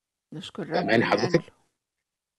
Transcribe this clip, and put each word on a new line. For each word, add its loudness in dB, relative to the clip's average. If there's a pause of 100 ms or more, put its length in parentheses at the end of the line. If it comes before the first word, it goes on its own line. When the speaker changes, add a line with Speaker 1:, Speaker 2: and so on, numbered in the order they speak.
(320)
Speaker 1:
نشكر -12
Speaker 2:
فاهماني 2
Speaker 1:
ربنا -2
Speaker 2:
حضرتك؟ 2
Speaker 1:
لأجله. -2 (880)